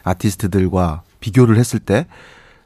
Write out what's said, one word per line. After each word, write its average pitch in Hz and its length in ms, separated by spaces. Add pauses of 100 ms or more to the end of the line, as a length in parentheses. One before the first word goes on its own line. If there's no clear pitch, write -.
아티스트들과 92 1000 (180)
비교를 113 380
했을 120 220
때 120 260 (600)